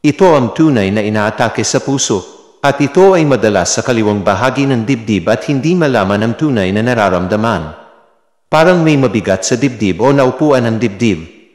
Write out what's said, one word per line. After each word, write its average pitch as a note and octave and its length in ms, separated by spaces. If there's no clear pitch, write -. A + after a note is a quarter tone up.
Ito D3+ 320
ang B2+ 240
tunay B2+ 320
na G#2 160
inaatake A2 560
sa C3 240
puso, C3 320
at C#3 160
ito F#3 320
ay D#3+ 160
madalas G#2 480
sa A2+ 80
kaliwang G#2+ 400
bahagi B2+ 400
ng C3 160
dibdib G#2+ 480
at A#2 240
hindi D#3+ 240
malaman A2 480
ang A#2 80
tunay A2 400
na G#2+ 80
nararamdaman. G#2 800
Parang E3+ 320
may D#3 160
mabigat G#2 480
sa - 80
dibdib A2 480
o C3 80
naupuan C3+ 560
ang A2 160
dibdib. G2 400